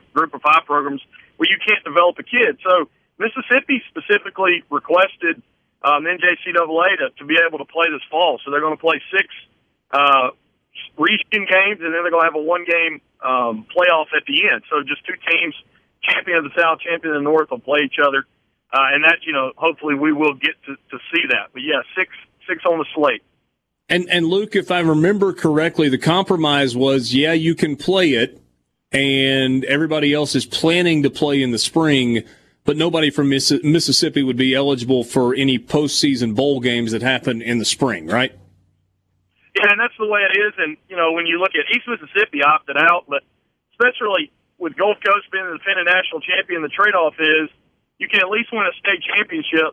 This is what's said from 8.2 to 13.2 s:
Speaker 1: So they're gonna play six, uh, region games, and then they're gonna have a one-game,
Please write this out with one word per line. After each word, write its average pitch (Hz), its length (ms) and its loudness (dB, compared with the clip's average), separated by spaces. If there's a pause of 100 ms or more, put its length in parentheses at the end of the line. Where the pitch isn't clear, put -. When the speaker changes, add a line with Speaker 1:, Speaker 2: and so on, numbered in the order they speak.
Speaker 1:
So 143 60 -12
they're 143 100 0
gonna 156 160 -2
play 160 240 0 (100)
six, 190 160 0 (640)
uh, 139 400 4 (680)
region 196 520 -2
games, 190 300 2
and 165 100 -4
then 170 140 -2
they're 175 60 -2
gonna 165 200 4
have 156 60 -4
a 151 60 -4
one-game, 165 580 -2 (240)